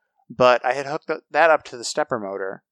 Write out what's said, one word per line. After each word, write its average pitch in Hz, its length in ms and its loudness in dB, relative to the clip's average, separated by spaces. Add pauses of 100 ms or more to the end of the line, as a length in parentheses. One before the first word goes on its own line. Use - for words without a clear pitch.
(280)
but 123 360 4
I 127 100 -2
had 139 120 -6
hooked 151 200 -8
th-, 160 140 -6 (100)
that 160 200 4
up 147 140 2
to - 140 -14
the 113 60 -12
stepper 139 360 -4
motor 98 520 -8